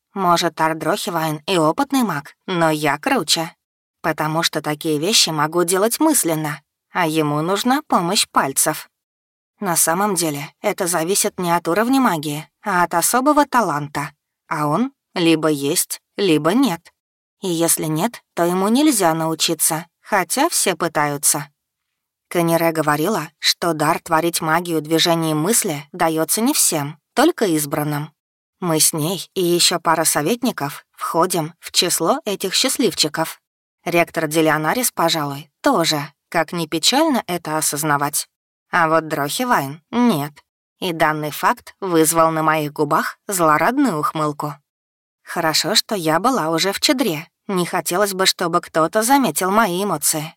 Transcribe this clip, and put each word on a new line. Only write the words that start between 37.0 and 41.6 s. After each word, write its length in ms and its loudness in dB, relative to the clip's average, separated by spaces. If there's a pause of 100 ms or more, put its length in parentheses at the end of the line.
это 300 -4
осознавать. 720 -2 (440)
А 180 2
вот 180 2
Дрохивайн 760 -2 (100)
нет. 420 0 (460)
И 120 -4
данный 400 0
факт 480 -2